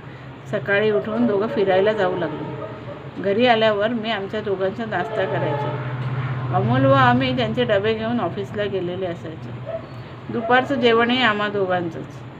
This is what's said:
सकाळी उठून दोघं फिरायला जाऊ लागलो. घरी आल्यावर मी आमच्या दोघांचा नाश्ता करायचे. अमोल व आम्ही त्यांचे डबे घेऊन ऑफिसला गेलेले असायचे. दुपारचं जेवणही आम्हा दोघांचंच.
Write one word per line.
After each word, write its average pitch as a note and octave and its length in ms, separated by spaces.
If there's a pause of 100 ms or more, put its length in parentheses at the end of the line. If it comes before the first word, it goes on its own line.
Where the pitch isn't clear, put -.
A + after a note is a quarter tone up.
(480)
सकाळी G#3 440
उठून G#3+ 360
दोघं G#3 200
फिरायला G3 460
जाऊ F#3 240
लागलो. D3 500 (560)
घरी G3+ 240
आल्यावर A3 400
मी A3+ 240
आमच्या G3+ 300
दोघांचा G3 440
नाश्ता F#3+ 400
करायचे. - 720 (500)
अमोल A3+ 380
व C4+ 60
आम्ही B3+ 460
त्यांचे A#3 260
डबे G#3+ 300
घेऊन A3+ 260
ऑफिसला G3 440
गेलेले F#3 420
असायचे. E3 440 (840)
दुपारचं B3 420
जेवणही A#3+ 460
आम्हा G#3 260
दोघांचंच. F3+ 600 (320)